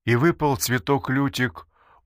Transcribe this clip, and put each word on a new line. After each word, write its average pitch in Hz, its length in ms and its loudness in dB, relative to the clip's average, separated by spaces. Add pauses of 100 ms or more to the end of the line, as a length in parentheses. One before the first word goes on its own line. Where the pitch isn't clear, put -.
И 117 100 2
выпал 120 420 0
цветок-лютик 131 1080 -2 (380)